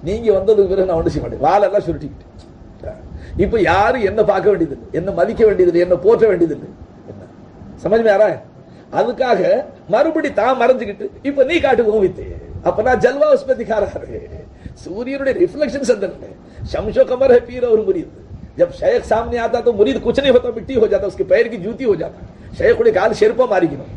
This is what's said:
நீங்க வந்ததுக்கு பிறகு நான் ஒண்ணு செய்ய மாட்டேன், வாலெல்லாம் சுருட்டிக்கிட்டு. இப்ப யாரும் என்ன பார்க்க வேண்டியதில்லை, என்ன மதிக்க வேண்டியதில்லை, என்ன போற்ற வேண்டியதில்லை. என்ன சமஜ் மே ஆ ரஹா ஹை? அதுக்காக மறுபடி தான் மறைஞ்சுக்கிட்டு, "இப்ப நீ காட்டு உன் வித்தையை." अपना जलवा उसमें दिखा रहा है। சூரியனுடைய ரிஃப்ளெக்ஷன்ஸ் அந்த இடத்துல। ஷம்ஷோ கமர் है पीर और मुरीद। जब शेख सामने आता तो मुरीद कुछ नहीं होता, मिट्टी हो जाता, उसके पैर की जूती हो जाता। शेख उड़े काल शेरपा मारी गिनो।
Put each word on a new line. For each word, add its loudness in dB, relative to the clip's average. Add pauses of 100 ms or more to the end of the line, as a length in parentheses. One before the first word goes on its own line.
நீங்க -2
வந்ததுக்கு 4
பிறகு 0
நான் 0
ஒண்ணு 0
செய்ய -4
மாட்டேன், -8
வாலெல்லாம் 2
சுருட்டிக்கிட்டு. -12 (480)
இப்ப 2
யாரும் 2
என்ன 2
பார்க்க 2
வேண்டியதில்லை, -2
என்ன -4
மதிக்க 2
வேண்டியதில்லை, 4
என்ன 4
போற்ற 4
வேண்டியதில்லை. 0 (400)
என்ன -16 (600)
சமஜ் 2
மே 4
ஆ 6
ரஹா 4
ஹை? -8 (420)
அதுக்காக 0 (260)
மறுபடி 0
தான் 0
மறைஞ்சுக்கிட்டு, 0 (200)
"இப்ப 0
நீ 0
காட்டு 2
உன் 2
வித்தையை." -8 (220)
अपना 0
जलवा 0
उसमें 0
दिखा -4
रहा -4
है। -14 (320)
சூரியனுடைய -6
ரிஃப்ளெக்ஷன்ஸ் 0
அந்த 0
இடத்துல। -12 (340)
ஷம்ஷோ 0
கமர் 2
है 8
पीर -6
और 2
मुरीद। -2 (460)
जब 2
शेख 0
सामने -2
आता -2
तो 2
मुरीद 2
कुछ -2
नहीं 2
होता, 4
मिट्टी -8
हो 2
जाता, 0
उसके -4
पैर 2
की -10
जूती -8
हो 2
जाता। -10 (280)
शेख 2
उड़े 6
काल 2
शेरपा 2
मारी 0
गिनो। -6 (120)